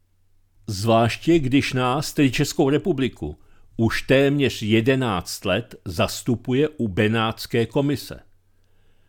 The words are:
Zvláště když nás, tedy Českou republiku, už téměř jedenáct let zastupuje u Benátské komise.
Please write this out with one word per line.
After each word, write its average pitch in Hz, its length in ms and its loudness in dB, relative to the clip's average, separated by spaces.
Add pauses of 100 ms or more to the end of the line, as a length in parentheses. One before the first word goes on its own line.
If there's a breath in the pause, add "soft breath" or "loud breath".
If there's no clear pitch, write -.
(680)
Zvláště 113 720 2
když 131 340 0
nás, 127 400 -2
tedy 139 180 2
Českou 139 380 0
republiku, 135 680 -2 (400)
už 110 240 0
téměř 139 600 2
jedenáct 113 840 0
let 101 300 -2 (100)
zastupuje 123 840 -2
u 117 180 -4
Benátské 110 800 0
komise. 139 540 -4 (880)